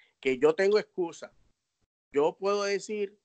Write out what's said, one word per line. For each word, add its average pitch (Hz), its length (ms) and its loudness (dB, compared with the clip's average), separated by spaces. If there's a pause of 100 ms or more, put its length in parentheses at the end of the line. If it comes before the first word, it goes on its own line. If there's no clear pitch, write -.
(200)
que 131 180 0
yo 151 180 4
tengo 202 240 2
excusa. - 520 -8 (800)
Yo 147 260 2
puedo 202 260 -2
decir 202 600 -4